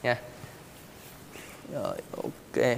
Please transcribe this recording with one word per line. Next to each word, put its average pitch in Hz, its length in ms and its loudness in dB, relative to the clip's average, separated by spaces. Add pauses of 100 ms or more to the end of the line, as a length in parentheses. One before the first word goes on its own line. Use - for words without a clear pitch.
nha. 120 140 6 (1600)
Rồi, - 240 0 (260)
ok. - 420 4 (120)